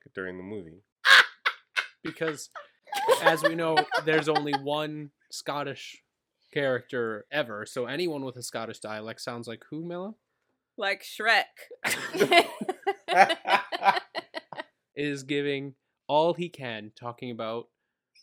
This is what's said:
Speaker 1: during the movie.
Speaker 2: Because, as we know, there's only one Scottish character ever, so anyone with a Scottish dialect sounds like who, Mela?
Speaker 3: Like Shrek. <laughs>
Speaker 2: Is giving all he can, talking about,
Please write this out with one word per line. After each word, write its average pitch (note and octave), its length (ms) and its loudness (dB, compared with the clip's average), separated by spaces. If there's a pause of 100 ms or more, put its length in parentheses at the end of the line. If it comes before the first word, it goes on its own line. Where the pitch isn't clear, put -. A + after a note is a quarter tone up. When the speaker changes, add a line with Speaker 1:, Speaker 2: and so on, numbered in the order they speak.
(140)
Speaker 1:
during F#2 240 -8
the F#2 60 -12
movie. F#2+ 380 -12 (1200)
Speaker 2:
Because, D#3 440 -6 (760)
as - 200 4
we - 140 2
know, D#3+ 200 0 (300)
there's D#3 220 4
only D3 240 2
one D3+ 580 -4 (200)
Scottish C#3 720 -8 (520)
character A#2+ 760 -2
ever, A2+ 360 -4
so B2 200 -6
anyone D3 380 -4
with B2+ 120 -8
a B2 60 -14
Scottish A2+ 360 -8
dialect G#2+ 420 -10
sounds A#2+ 280 -8
like A2+ 200 -12
who, D#3+ 160 -10
Mela? F3+ 300 -8 (640)
Speaker 3:
Like G3 260 -2
Shrek. G#3+ 400 2 (720)
<laughs> - 1900 4 (960)
Speaker 2:
Is C#3+ 260 -2
giving C#3 520 -2 (340)
all D#3+ 260 4
he E3+ 140 -4
can, A2+ 500 -10
talking B2 320 -10
about, A2+ 380 -6 (540)